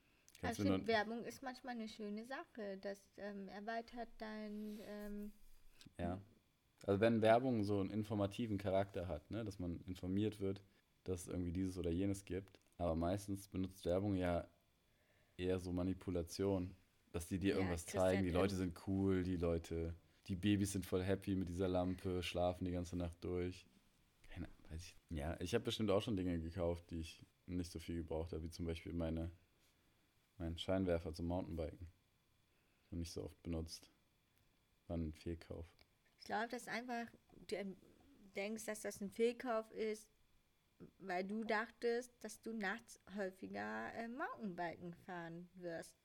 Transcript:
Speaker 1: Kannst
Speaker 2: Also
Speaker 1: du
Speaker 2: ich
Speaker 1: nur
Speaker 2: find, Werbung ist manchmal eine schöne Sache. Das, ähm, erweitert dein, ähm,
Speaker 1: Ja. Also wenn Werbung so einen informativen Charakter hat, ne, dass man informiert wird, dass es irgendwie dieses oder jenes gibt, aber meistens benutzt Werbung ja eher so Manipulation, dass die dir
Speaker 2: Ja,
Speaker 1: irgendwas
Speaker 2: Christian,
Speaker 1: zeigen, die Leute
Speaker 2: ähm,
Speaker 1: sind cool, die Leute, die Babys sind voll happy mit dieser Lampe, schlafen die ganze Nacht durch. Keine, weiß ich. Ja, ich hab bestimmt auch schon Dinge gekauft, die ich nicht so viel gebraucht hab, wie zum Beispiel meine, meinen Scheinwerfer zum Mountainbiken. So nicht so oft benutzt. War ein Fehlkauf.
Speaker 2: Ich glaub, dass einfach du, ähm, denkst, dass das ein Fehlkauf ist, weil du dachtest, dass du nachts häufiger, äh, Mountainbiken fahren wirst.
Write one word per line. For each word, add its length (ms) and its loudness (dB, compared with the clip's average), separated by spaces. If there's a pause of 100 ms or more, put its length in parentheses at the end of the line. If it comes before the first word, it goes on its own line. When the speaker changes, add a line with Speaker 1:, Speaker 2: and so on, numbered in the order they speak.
(420)
Speaker 1:
Kannst 180 -2
Speaker 2:
Also 40 2
Speaker 1:
du 0 -
Speaker 2:
ich 60 6
Speaker 1:
nur 100 6
Speaker 2:
find, 100 -2
Werbung 340 2
ist 180 -10
manchmal 340 -8
eine 120 -4
schöne 380 -8
Sache. 560 -8
Das, 180 -6 (160)
ähm, 320 -8
erweitert 720 -8
dein, 680 -8
ähm, 480 -8 (640)
Speaker 1:
Ja. 240 -2 (640)
Also 140 4
wenn 220 6
Werbung 420 8
so 160 4
einen 120 0
informativen 680 0
Charakter 500 2
hat, 240 -4
ne, 140 -2
dass 140 -4
man 260 -2
informiert 560 0
wird, 200 0 (440)
dass 160 0
es 80 -10
irgendwie 240 0
dieses 240 2
oder 140 2
jenes 340 2
gibt, 340 -4 (180)
aber 180 2
meistens 520 0
benutzt 380 -4
Werbung 320 4
ja 280 2 (920)
eher 220 2
so 120 -4
Manipulation, 1040 2 (360)
dass 160 -4
die 120 0
dir 120 6
Speaker 2:
Ja, 40 4
Speaker 1:
irgendwas 300 2
Speaker 2:
Christian, 180 2
Speaker 1:
zeigen, 200 6
die 80 4
Leute 240 4
Speaker 2:
ähm, 40 0
Speaker 1:
sind 280 -2
cool, 360 4
die 140 2
Leute, 580 0 (320)
die 80 -2
Babys 380 4
sind 120 -2
voll 180 2
happy 320 2
mit 120 2
dieser 220 2
Lampe, 520 2
schlafen 440 2
die 60 0
ganze 260 -2
Nacht 260 -2
durch. 420 -2 (640)
Keine, 220 -8 (200)
weiß 140 -6
ich. 140 -16 (200)
Ja, 220 -2
ich 160 0
hab 80 2
bestimmt 260 0
auch 120 6
schon 160 0
Dinge 240 2
gekauft, 500 -2
die 80 -2
ich 260 -10 (200)
nicht 260 -4
so 80 -6
viel 160 -6
gebraucht 380 -2
hab, 100 -4
wie 60 -6
zum 160 -6
Beispiel 280 -2
meine, 380 0 (1080)
meinen 200 -2
Scheinwerfer 560 2
zum 140 -2
Mountainbiken. 600 -2 (1000)
So 80 -8
nicht 140 -4
so 120 -4
oft 180 -10
benutzt. 480 -4 (1000)
War 100 -2
ein 160 0
Fehlkauf. 520 -6 (540)
Speaker 2:
Ich 60 -18
glaub, 240 -2
dass 200 -8
einfach 380 -4 (400)
du, 80 -2
ähm, 200 -4 (600)
denkst, 300 -2
dass 160 -4
das 200 -6
ein 80 -4
Fehlkauf 600 0
ist, 360 -4 (920)
weil 260 -2
du 180 -2
dachtest, 680 0 (120)
dass 180 -12
du 120 -6
nachts 460 -4 (160)
häufiger, 760 -4
äh, 140 -6
Mountainbiken 840 -4
fahren 640 -10
wirst. 500 -8